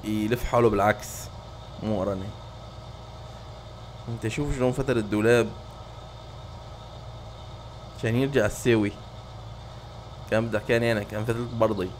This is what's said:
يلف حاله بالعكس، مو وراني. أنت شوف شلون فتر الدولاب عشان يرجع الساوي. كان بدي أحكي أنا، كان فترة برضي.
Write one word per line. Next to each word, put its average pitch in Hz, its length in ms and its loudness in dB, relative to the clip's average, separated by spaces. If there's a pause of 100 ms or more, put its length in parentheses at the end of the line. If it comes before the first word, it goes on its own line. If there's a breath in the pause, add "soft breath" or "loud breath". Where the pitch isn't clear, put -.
يلف 107 400 2
حاله 120 260 6
بالعكس، 104 580 2 (560)
مو 107 160 0
وراني. 95 300 0 (1800)
أنت 117 200 -2
شوف 143 280 0
شلون 127 160 4
فتر 127 260 2
الدولاب 110 520 6 (2500)
عشان 117 180 2
يرجع 131 300 4
الساوي. 107 460 4 (1400)
كان 113 160 4
بدي 107 100 0
أحكي 117 340 4
أنا، 104 120 2
كان 107 220 -4
فترة 120 280 0
برضي. 110 360 2 (100)